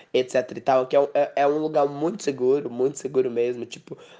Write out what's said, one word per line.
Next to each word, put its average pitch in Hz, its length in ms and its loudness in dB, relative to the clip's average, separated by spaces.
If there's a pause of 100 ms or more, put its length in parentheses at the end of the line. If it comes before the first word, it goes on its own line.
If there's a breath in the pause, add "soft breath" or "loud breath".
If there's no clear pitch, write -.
(120 loud breath)
et 127 160 2
cetera 123 300 -2
e - 20 -12
tal, 131 280 2
que 147 80 2
é 143 40 6
um, 143 140 4
é, 143 220 0
é 143 100 4
um 151 120 2
lugar 156 280 0
muito 151 380 -4
seguro, 135 440 0
muito 127 300 -2
seguro 131 320 -2
mesmo, 120 340 -2
tipo, - 320 -16 (240 loud breath)